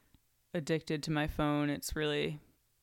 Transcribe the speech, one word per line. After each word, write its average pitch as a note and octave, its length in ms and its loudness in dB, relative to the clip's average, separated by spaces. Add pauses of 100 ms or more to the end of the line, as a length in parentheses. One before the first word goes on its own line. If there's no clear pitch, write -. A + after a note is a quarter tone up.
(540)
addicted D#3 500 0
to D#3+ 80 0
my D3+ 160 2
phone. D3 420 2
It's - 240 -4
really D3+ 460 0 (420)